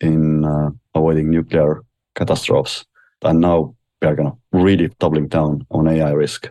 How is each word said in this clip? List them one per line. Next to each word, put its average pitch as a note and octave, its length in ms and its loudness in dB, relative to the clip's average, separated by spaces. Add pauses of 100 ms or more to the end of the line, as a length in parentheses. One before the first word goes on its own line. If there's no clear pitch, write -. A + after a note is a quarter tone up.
in, D#2 440 0
uh, D2+ 260 -2 (240)
avoiding D#2 360 2
nuclear E2 520 0 (340)
catastrophes. - 680 -2 (380)
And D#2+ 180 2
now E2+ 340 0 (280)
we D#2+ 60 2
are D2+ 80 0
gonna D2 200 -4 (160)
really F#2 360 2 (100)
doubling D2+ 300 0
down D2+ 420 -2
on D#2+ 180 0
A D#2+ 140 2
I D2 80 0
risk. D2 400 -2